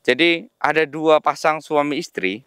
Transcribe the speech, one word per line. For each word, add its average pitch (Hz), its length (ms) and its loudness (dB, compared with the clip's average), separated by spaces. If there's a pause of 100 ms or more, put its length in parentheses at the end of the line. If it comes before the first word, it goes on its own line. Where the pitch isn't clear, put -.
Jadi 165 560 0
ada 151 320 0
dua 156 320 2
pasang 156 400 -2
suami 147 400 -2
istri 101 460 -6